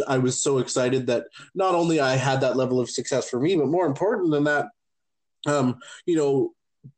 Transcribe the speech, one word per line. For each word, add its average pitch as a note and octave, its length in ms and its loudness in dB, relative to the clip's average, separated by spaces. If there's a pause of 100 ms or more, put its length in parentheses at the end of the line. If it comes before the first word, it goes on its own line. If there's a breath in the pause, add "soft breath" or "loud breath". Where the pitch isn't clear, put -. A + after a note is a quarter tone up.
I C3+ 120 0
was B2+ 240 0
so C#3 160 2
excited B2+ 480 0
that A#2+ 200 0 (280 loud breath)
not F#3 200 2
only E3 260 2
I C3 160 2
had C3+ 240 0
that B2+ 160 2
level B2+ 240 0
of A#2 100 -2
success B2+ 400 -4
for B2 80 -4
me, E3+ 180 0
but C#3+ 120 0
more F3 180 0
important F3 460 0
than D3 120 2
that, D3 220 0 (800)
um, C3+ 320 0 (280 loud breath)
you E3+ 100 0
know, C#3 360 0 (440)